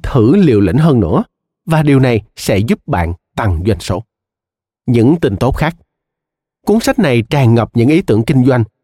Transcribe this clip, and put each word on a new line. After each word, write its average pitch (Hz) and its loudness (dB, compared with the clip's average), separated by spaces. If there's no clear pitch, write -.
thử 127 2
liều 139 2
lĩnh 98 0
hơn 156 2
nữa, 101 0
và 156 0
điều 139 2
này 120 0
sẽ - -4
giúp 117 -4
bạn 87 -2
tăng 95 -2
doanh 98 -2
số. 98 -6
Những 127 2
tin 107 -2
tốt 120 -2
khác. 160 -4
Cuốn 214 2
sách 269 -2
này 127 0
tràn 120 0
ngập 117 0
những 117 2
ý 165 2
tưởng 113 -2
kinh 131 0
doanh, 123 0